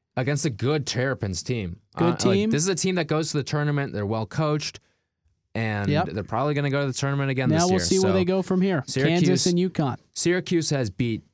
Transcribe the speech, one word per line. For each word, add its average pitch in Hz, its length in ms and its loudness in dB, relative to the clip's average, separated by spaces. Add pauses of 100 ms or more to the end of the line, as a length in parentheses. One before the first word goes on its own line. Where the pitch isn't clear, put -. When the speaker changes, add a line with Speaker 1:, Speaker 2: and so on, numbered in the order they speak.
(160)
Speaker 1:
against 147 300 0
a 147 40 0
good 131 360 -2
Terrapins 120 560 -2
team. 101 380 -6 (160)
Speaker 2:
Good 165 80 2
Speaker 1:
Uh, 175 60 4
like, 165 80 -2 (200)
Speaker 2:
team. 214 120 2
Speaker 1:
this 151 120 2
is 185 60 0
a 190 60 2
team 185 200 0
that 165 120 0
goes 156 260 0
to 151 40 -2
the 139 60 0
tournament. 147 500 -2
They're 101 140 -2
well 110 200 -2
coached, 151 540 -2 (760)
and 107 360 -2
Speaker 2:
Yep. 156 220 0
Speaker 1:
they're 104 120 -4
probably 139 300 -2
gonna 143 160 0
go 139 120 0
to 143 40 0
the 131 120 -2
tournament 139 320 -2
again 131 200 0
Speaker 2:
Now 156 60 4
Speaker 1:
this 170 80 4
Speaker 2:
we'll 180 80 2
Speaker 1:
year. 185 80 2
Speaker 2:
see 190 180 2
where 190 120 4
Speaker 1:
So - 40 2
Speaker 2:
they 185 100 2
go 185 180 0
from 185 200 0
here. 185 240 0
Speaker 1:
Syracuse 156 400 2
Speaker 2:
Kansas 139 200 2
and 175 120 2
uconn. 165 400 -2 (160)
Speaker 1:
Syracuse 170 560 0
has 135 200 0
beat 113 320 -2 (120)